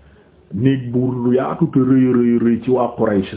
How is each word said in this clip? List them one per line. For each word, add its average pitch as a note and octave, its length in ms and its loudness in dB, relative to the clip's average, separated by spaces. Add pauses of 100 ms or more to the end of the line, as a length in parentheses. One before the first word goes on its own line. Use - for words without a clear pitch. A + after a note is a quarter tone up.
(540)
néeg B2+ 380 -2
bu B2+ 200 -2
lu B2 220 0
yaatu D3 360 -2
te - 80 0
rëy, B2+ 360 4
rëy, A#2+ 240 2
rëy A#2 240 0
ci B2+ 80 -4
waa B2 260 0
Quraysh, G2+ 400 -2